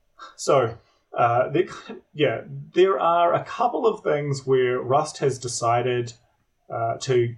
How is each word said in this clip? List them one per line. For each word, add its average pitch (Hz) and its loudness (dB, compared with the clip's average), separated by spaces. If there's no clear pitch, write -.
So, 127 0
uh, 123 2
there, 175 0
yeah, 131 0
there 190 4
are 170 2
a - 0
couple 226 -2
of - 0
things 147 -2
where 127 2
Rust 131 0
has 131 0
decided, 120 -2
uh, 117 -4
to 120 0